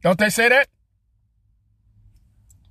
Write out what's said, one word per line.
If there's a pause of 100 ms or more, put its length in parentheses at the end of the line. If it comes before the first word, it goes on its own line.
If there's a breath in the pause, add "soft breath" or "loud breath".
Don't
they
say
that? (2000)